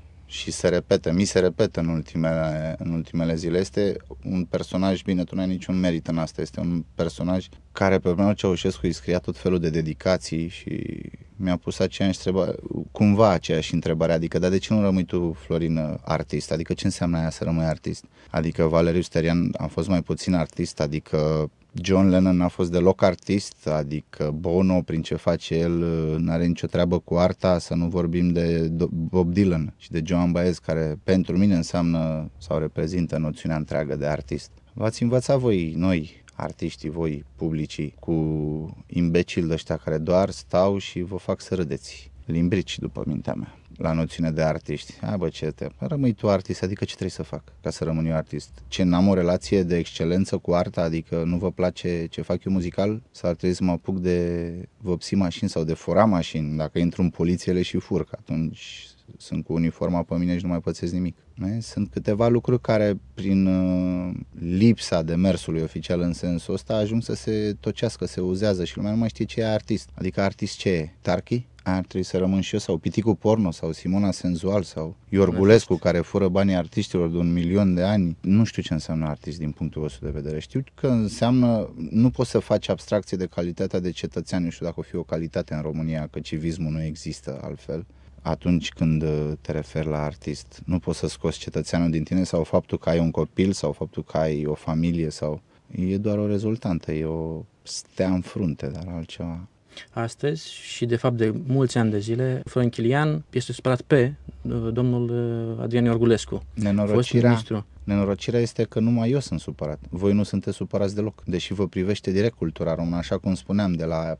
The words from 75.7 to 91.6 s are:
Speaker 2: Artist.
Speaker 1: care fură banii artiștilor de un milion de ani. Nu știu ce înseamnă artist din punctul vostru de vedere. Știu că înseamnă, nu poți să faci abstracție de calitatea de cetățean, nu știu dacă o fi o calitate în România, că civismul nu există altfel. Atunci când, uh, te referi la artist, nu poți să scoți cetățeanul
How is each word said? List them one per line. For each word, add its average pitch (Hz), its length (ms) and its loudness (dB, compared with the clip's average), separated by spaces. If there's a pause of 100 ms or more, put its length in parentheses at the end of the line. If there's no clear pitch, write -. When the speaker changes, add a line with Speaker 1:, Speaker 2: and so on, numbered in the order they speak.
Speaker 2:
Artist. 85 80 2 (100)
Speaker 1:
care 85 100 4
fură 98 280 0
banii 98 260 2
artiștilor 87 560 0
de 85 60 -2
un 87 160 2
milion 90 420 4
de 87 80 2
ani. 95 380 2
Nu 101 240 4
știu - 180 -2
ce - 100 -8
înseamnă 80 340 -2
artist 76 320 -8
din 76 120 -4
punctul 78 320 -6
vostru 76 220 -8
de 76 60 -6
vedere. 76 300 -6
Știu 135 240 -6 (100)
că - 120 -4
înseamnă, 117 840 2 (200)
nu 117 200 4
poți 123 200 0
să - 80 2
faci - 300 0
abstracție 98 480 -2
de 90 100 -2
calitatea 90 540 -4
de 90 100 -2
cetățean, 85 540 -4
nu 82 60 -2
știu 87 160 -8
dacă 85 140 -6
o - 20 -6
fi - 140 -10
o 85 60 -4
calitate 82 520 -4
în 76 80 -4
România, 78 480 -4
că 78 100 -10
civismul 80 520 -4
nu 78 100 -4
există 78 600 -8
altfel. 73 440 -10 (360)
Atunci 85 460 0
când, 78 340 0
uh, 76 380 0
te - 120 -6
referi 78 360 -4
la 76 160 -2
artist, - 600 -8
nu 87 140 0
poți 82 200 -4
să 80 100 -2
scoți - 300 -4
cetățeanul 85 520 -2